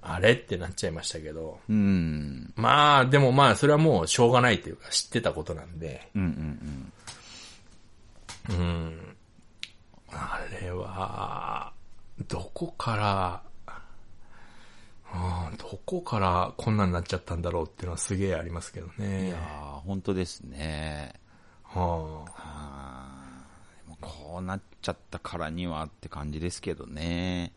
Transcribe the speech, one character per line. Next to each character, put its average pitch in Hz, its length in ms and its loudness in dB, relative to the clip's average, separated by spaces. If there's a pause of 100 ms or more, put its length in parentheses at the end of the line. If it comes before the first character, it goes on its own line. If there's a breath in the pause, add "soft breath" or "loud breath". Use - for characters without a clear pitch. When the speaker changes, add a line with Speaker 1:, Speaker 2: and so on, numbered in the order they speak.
Speaker 1:
あ 85 100 -4
れ 107 140 8
っ - 40 6
て 98 200 -6
な 87 100 -4
っ 92 60 -6
ち - 140 -4
ゃ - 20 0
い 82 40 -6
ま 80 100 -8
し - 60 -6
た 85 100 -8
け 78 140 -10
ど。 80 340 -10
Speaker 2:
う 107 60 2
ん。 82 800 2
Speaker 1:
ま 143 440 8
あ、 127 60 8
で 135 140 8
も 131 140 8
ま 139 160 10
あ、 107 60 8
そ 143 120 4
れ 147 60 10
は 151 60 8
も 151 220 8
う 80 60 0
し - 120 2
ょ 120 100 10
う - 20 6
が 123 80 8
な 123 120 8
い 98 100 4
と - 80 -10
い - 20 -8
う - 60 -12
か、 - 120 -18
知 - 180 0
っ - 20 -20
て 117 120 0
た 80 120 2
こ 80 100 -6
と 87 100 -6
な 78 100 -8
ん 82 160 -14
で。 76 360 -10
Speaker 2:
う 104 40 0
ん 73 720 -4 (1600 loud breath)
う - 40 -2
ん - 0 -
う - 0 -
ん。 87 60 0
Speaker 1:
う - 20 4
ん。 85 560 -4 (920)
あ - 280 -6 (220)
れ 90 100 -6
は、 95 1040 -6 (560)
ど - 240 -6
こ - 240 -6
か 113 180 -2
ら、 98 460 0 (1700 soft breath)
う 87 400 -2
ん、 - 40 -12
ど - 280 -10
こ 180 160 -4
か 117 180 -2
ら 90 360 2
こ - 160 0
ん 107 60 4
な 101 80 6
に 90 80 4
な 87 60 0
っ 85 40 -4
ち - 100 -4
ゃ 92 40 0
っ - 20 0
た - 160 -8
ん 85 60 -4
だ 87 100 -2
ろ 85 100 0
う - 40 0
っ - 20 -12
て - 140 -14
い - 20 -8
う 90 40 -6
の 87 60 -4
は 82 40 -6
す - 180 -2
げ 95 140 0
え 90 60 0
あ 78 60 -2
り 85 80 -6
ま 85 120 -8
す - 100 -14
け - 80 -10
ど 85 80 -12 (100)
ね。 98 300 -2
Speaker 2:
い - 40 -2
や 85 60 -6
ー、 73 440 -10
本 95 200 -4
当 98 120 0
で 92 120 2
す - 160 -12
ね。 76 720 -6 (500 soft breath)
Speaker 1:
は - 180 -4
あ。 87 40 2
Speaker 2:
は 78 400 -4 (100)
あ。 67 1080 -14 (400 loud breath)
で 80 40 -20
も 78 100 -16
こ 76 400 -12
う - 20 -6
な 92 140 -4
っ 101 60 -6 (200)
ち - 60 -6
ゃ 87 60 -2
っ - 40 -6 (140)
た 85 80 -8
か - 180 -8
ら 80 120 -2
に 87 180 -4
は 80 160 -2
っ 76 60 -8
て - 180 -18
感 76 240 -8
じ 76 80 -6
で 85 100 -2
す - 120 -10
け 85 140 -4
ど - 120 -14
ね。 87 680 -2